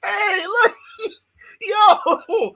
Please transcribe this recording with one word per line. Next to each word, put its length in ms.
hey, 420
like, 480
<laughs> 20
yo 960